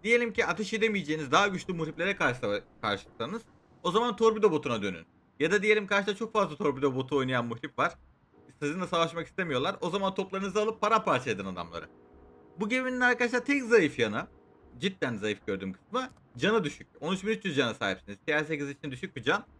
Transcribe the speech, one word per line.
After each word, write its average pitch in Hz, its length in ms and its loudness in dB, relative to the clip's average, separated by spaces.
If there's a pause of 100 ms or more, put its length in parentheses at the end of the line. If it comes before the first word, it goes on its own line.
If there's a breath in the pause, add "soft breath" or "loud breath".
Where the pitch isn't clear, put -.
Diyelim 233 280 4
ki 214 140 0
ateş 190 260 -2
edemeyeceğiniz 160 600 0
daha 196 160 6
güçlü 180 260 -4
muhriplere 165 420 -2
karşı 127 240 0
sava-, 104 220 -2 (180)
karşısanız 113 640 -6 (400)
o 175 80 0
zaman 233 260 2
torpido 220 340 6
botuna 123 320 0
dönün. 90 240 -4 (340)
Ya 160 100 4
da 196 120 4
diyelim 214 240 4
karşıda 196 300 0
çok 220 160 -8
fazla 185 240 0
torpido 135 380 0
botu 131 220 -2
oynayan 127 300 0
muhrip 117 320 -8
var. 165 160 0 (680)
Sizinle 170 240 -4
savaşmak 165 400 0
istemiyorlar. 165 540 -2
O 175 100 -2
zaman 190 240 -2
toplarınızı 190 480 -2
alıp 220 180 -2
paramparça 190 500 2
edin 98 140 -2
adamları. 85 440 -8 (720)
Bu 214 80 -2
geminin 254 320 -2
arkadaşlar 247 440 2
tek 285 180 0
zayıf 214 360 6
yanı, 117 280 0 (520)
cidden 139 380 -2
zayıf 104 300 -4
gördüğüm 95 260 -4
kısmı, 254 380 -6 (260)
canı 190 280 2
düşük. - 220 -8 (140)
On 170 140 -2
üç 185 100 -8
bin 208 40 -2
üç 220 160 -2
yüz 160 120 -2
cana 123 180 2
sahipsiniz. 101 520 -4
T 151 140 0
R 156 40 -2
sekiz 147 260 -4
için 143 200 -10
düşük 131 260 -10
bir 123 60 -8
can. 170 240 0 (120)